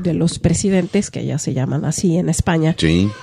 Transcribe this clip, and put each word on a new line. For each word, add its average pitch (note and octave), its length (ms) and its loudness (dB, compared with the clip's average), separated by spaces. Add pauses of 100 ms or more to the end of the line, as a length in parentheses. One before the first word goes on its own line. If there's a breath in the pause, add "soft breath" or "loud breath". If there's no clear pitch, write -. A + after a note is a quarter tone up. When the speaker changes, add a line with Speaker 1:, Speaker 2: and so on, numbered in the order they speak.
Speaker 1:
de F3 120 0
los E3 240 0
presidentes, F#3 720 0
que B2 160 -6
ya C3+ 120 -4
se - 140 -4
llaman C3 320 -2
así D#3+ 320 0
en E3 140 0
España. D#3+ 480 0
Speaker 2:
Sí. G#2 320 4 (120)